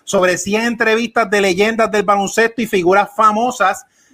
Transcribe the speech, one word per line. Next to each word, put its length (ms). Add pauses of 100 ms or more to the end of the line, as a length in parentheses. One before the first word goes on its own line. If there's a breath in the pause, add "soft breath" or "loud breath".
sobre 340
cien 240
entrevistas 680
de 120
leyendas 480
del 140
baloncesto 580
y 60
figuras 480
famosas 680 (300 soft breath)